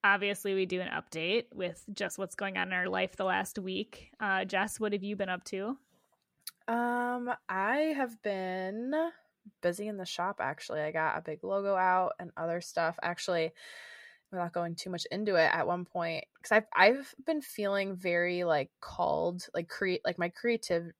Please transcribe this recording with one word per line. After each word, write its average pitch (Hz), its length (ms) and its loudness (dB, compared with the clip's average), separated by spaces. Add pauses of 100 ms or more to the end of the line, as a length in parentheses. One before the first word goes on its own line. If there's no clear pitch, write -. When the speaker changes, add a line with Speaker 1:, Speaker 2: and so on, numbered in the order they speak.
Speaker 1:
obviously 202 520 2
we 190 100 2
do 180 160 -2
an 180 80 -6
update 185 640 -2
with 175 400 -6
just 190 260 -6
what's 196 160 -6
going 196 220 -4
on 185 120 0
in 190 40 -2
our 180 160 0
life 185 260 0
the - 80 -6
last 190 360 0
week. 190 600 -6
Uh, 190 280 0
Jess, 196 340 -2
what 208 140 0
have 190 80 -2
you 208 120 -4
been 190 140 -4
up 180 160 -4
to? 208 320 -4 (920)
Speaker 2:
Um, 240 640 0 (200)
I 247 440 2
have 247 280 -2
been 190 720 -2 (680)
busy 175 280 0
in 208 100 -6
the 185 80 -6
shop, 185 340 -2
actually. 147 400 -2
I 151 100 0
got 160 280 2
a - 20 -2
big 160 240 -8
logo 196 320 2
out 185 420 4
and 175 160 -10
other 170 280 -2
stuff. 170 400 0
Actually, 170 500 0 (800)
without 175 220 -4
going 170 200 -2
too 185 160 -8
much 175 220 -4
into 208 240 0
it, 160 160 8
at 165 140 2
one 175 180 0
point, 165 400 -4 (180)
'cause - 80 -8
I've, 214 240 6
I've 254 400 6 (100)
been 302 180 0
feeling 196 520 -2
very, 175 500 0
like, 151 260 2 (100)
called, 175 720 0
like, 170 160 -4
create, 185 340 0
like, 175 160 -2
my 175 120 0
creative 185 680 0